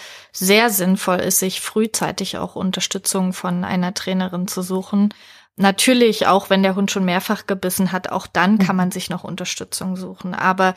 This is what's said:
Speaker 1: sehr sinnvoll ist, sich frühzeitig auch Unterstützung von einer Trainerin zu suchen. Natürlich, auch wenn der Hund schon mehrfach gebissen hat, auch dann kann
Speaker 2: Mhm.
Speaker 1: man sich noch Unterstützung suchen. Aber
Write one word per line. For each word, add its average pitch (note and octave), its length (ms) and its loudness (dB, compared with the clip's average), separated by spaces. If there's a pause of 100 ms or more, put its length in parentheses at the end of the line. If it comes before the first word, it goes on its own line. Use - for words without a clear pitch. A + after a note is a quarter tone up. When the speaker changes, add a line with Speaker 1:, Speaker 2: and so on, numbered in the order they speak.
(320)
Speaker 1:
sehr G#3 380 4
sinnvoll F#3 500 2
ist, F3+ 200 0
sich F#3 220 -2
frühzeitig - 760 -2
auch - 180 -8
Unterstützung F#3 800 -2
von F3+ 300 -4
einer F3+ 300 -2
Trainerin F#3 540 -2
zu - 160 -6
suchen. F#3+ 500 0 (460)
Natürlich, A3 680 4
auch F#3 240 4
wenn F#3+ 120 4
der F#3+ 120 2
Hund G3 160 0
schon G3 140 0
mehrfach F#3+ 420 -2
gebissen F#3+ 440 -2
hat, F#3 200 -4
auch - 160 -6
dann F#3 320 2
kann F#3+ 160 2
Speaker 2:
Mhm. - 20 0
Speaker 1:
man F#3 140 0
sich F3+ 180 -8
noch F3+ 140 -8
Unterstützung F#3 720 -8
suchen. F#3 400 -10
Aber F#3 420 2